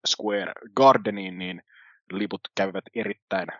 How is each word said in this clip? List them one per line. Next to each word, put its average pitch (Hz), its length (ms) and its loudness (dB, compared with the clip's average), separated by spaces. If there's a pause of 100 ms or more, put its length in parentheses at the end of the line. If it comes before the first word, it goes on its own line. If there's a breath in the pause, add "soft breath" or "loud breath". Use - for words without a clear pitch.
Square 101 440 -2 (240)
Gardeniin, 101 600 4
niin 92 240 -8 (500 soft breath)
liput 98 300 -6 (140)
kävivät 95 280 -2 (120)
erittäin 101 520 -4 (120)